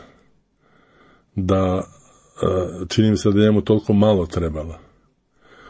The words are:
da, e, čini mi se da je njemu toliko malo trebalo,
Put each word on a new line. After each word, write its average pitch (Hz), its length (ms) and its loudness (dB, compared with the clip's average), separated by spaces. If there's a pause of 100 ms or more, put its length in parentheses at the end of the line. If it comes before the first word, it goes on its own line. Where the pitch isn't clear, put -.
(1300)
da, 95 480 -2 (600)
e, 90 460 -4
čini 110 220 2
mi 101 80 2
se 107 120 0
da 101 100 2
je 107 60 4
njemu 107 140 2
toliko 107 320 0
malo 101 340 2
trebalo, 80 520 -6 (920)